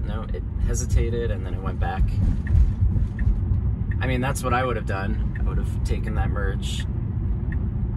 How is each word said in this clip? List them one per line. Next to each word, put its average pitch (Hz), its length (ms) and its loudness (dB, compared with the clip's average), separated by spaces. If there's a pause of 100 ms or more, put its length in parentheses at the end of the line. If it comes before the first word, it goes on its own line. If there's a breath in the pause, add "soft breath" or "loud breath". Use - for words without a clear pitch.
no, - 260 -4
it - 100 -4 (240)
hesitated - 640 0
and 104 140 -4
then - 100 -4
it - 60 -4
went - 200 -4
back. - 220 0 (2000)
I 139 60 0
mean, 127 140 0
that's 135 240 -2
what 123 80 0
I 127 120 2
would 123 120 -2
have 104 100 -4
done. 101 540 -2
I - 20 -2
would - 160 0
have - 260 0
taken - 320 -2
that - 140 2
merge. - 560 -2 (1120)